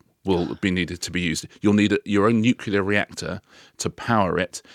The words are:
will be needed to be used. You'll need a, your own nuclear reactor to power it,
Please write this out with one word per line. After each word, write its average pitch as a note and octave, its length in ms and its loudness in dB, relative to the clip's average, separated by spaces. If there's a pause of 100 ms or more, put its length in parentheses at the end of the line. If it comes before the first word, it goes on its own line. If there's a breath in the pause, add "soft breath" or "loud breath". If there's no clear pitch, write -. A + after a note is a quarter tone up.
(240)
will F2+ 360 0
be F#2+ 120 0
needed F2+ 280 -4
to - 120 -10
be F2+ 80 -4
used. E2 260 -4 (140 soft breath)
You'll G#2 140 4
need G#2 180 4
a, G2+ 120 2
your G2+ 220 2
own A#2 140 4
nuclear G#2+ 420 0
reactor F#2+ 580 -4 (380 soft breath)
to - 100 -4
power F#2 520 0
it, - 200 -6 (140 soft breath)